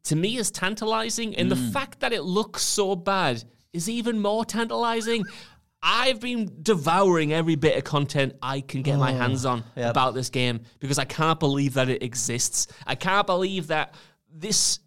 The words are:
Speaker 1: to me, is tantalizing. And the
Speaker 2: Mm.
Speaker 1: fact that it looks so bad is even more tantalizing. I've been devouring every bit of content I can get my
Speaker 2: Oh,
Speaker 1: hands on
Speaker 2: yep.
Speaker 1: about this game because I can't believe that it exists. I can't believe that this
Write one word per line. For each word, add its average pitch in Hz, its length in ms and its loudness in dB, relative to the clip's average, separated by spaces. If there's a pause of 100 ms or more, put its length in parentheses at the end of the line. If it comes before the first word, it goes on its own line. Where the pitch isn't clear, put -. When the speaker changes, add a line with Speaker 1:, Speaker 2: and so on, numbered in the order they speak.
Speaker 1:
to 156 120 0
me, 208 220 0
is 214 140 -2
tantalizing. 220 840 -2
And - 160 2
the - 40 4
Speaker 2:
Mm. 247 180 -2
Speaker 1:
fact 269 260 -6
that - 140 0
it 170 100 -4
looks 202 400 -2
so 196 320 0
bad 170 480 0 (300)
is 170 160 -6
even 233 300 -2
more 214 260 0
tantalizing. 233 800 -2 (560)
I've 226 380 2
been 240 320 -2 (100)
devouring 165 720 4
every 160 240 2
bit 143 220 4
of 139 80 -2
content 143 560 0
I 135 200 -6
can 135 200 -6
get 143 160 2
my 127 160 2
Speaker 2:
Oh, 127 40 -2
Speaker 1:
hands 127 280 0
on 120 180 0 (140)
Speaker 2:
yep. 120 140 -2
Speaker 1:
about 127 220 2
this 123 160 -4
game 123 320 0 (180)
because 143 200 -2
I 135 60 0
can't 160 340 0
believe 139 360 2
that 131 140 4
it 127 140 -2
exists. 120 640 -2 (180)
I 131 100 -2
can't 196 300 2
believe 185 420 0
that 156 260 -2 (360)
this 165 580 -2